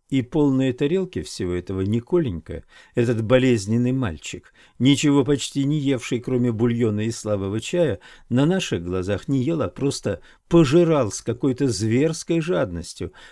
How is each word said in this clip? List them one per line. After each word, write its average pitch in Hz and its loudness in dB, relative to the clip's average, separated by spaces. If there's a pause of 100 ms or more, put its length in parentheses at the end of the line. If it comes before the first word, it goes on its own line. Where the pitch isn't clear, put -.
и 135 0
полные 131 2
тарелки 147 -2
всего 90 -6
этого 95 -4
Николенька, 113 -2 (300)
этот 117 0
болезненный 123 2
мальчик, 87 -8 (240)
ничего 143 4
почти 139 -2
не 147 0
евший, 135 -2
кроме 123 0
бульона 113 0
и 113 -2
слабого 104 -4
чая, 160 0 (300)
на 127 2
наших 165 0
глазах 92 -4
не 139 0
ел, 147 -2
а 110 -2
просто 131 -4 (280)
пожирал 160 4
с - -10
какой-то 131 0
зверской 131 0
жадностью, 120 -4 (180)